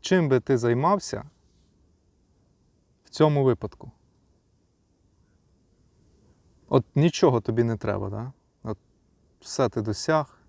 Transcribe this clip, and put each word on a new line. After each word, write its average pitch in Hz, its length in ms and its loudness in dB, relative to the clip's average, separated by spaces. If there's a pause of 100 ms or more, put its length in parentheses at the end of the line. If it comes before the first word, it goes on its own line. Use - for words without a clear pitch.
Чим 175 280 2
би 127 100 4
ти 131 180 0
займався 127 640 -2 (1800)
в - 40 -20
цьому 151 340 2
випадку? - 480 -2 (2750)
От 135 160 2 (100)
нічого 143 460 2
тобі 117 220 -2
не 113 140 -2
треба, 101 320 -6
да? 110 220 -10 (320)
От 110 140 -8 (640)
все - 280 -2
ти 117 120 -4
досяг. 139 560 -4 (120)